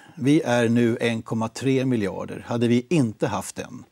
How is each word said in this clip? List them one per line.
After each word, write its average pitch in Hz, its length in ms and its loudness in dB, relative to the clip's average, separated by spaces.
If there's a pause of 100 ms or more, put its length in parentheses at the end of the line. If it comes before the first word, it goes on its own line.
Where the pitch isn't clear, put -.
(160)
Vi 147 240 2
är 120 280 2
nu 117 320 2
en 117 220 -2
komma 110 260 -4
tre 131 360 -2
miljarder. 101 640 -4
Hade 120 200 0
vi 120 200 2
inte 123 380 0
haft 104 300 -6
den, - 360 -14